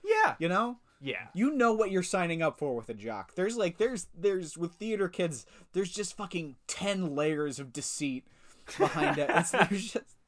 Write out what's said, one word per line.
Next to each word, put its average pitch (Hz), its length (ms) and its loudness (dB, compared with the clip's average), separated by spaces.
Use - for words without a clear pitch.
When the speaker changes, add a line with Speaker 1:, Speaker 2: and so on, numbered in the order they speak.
Speaker 1:
Yeah. 427 340 4
Speaker 2:
You 165 100 2
know? 233 300 0
Speaker 1:
Yeah. 120 320 -6
Speaker 2:
You 247 200 2
know 240 200 4
what 220 180 2
you're 185 120 2
signing 170 400 0
up 156 160 0
for 139 180 -2
with 110 140 -6
a 113 40 -8
jock. 104 400 -8
There's, 208 220 0
like, 180 220 0
there's, 233 340 0
there's, 185 460 0
with 170 160 -4
theater 208 340 -2
kids, 170 380 -2
there's 185 180 0
just 208 260 -6
fucking 170 400 -8
ten 185 480 -2
layers 147 440 0
of 135 140 -12
deceit 139 540 -4
behind - 400 2
it. 143 160 2
It's, 170 180 4
Speaker 1:
<laughs> - 20 -2
Speaker 2:
there's 202 400 2
just, - 240 -8